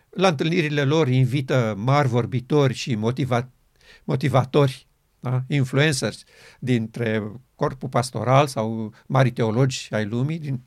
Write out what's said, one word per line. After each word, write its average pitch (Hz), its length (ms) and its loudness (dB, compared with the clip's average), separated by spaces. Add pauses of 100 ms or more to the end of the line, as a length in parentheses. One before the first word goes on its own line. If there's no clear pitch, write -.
la 185 180 0
întâlnirile 151 560 0
lor 147 240 2
invită 127 680 2
mari 131 300 2
vorbitori 123 640 0
și - 220 -4
motiva-, 120 540 -2 (540)
motivatori, 135 840 0 (340)
da? 127 260 -2
Influencers 135 760 0 (360)
dintre 110 720 -2 (240)
corpul 139 340 -4
pastoral 123 580 2
sau 113 460 -6 (140)
mari 131 240 2
teologi 127 600 0
ai 107 140 -2
lumii, 131 340 -4
din 139 260 -8